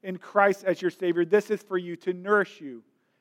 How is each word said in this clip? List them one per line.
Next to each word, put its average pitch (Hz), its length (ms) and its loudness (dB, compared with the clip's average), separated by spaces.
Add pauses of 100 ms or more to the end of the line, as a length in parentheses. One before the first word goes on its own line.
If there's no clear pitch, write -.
in 185 160 -8
Christ 202 460 2
as 180 180 -2
your 175 100 0
Savior. 175 340 0
This 208 260 2
is 214 100 -4
for 185 160 -6
you, 175 200 -6
to 185 160 -6
nourish 190 480 -2
you 127 220 -14 (380)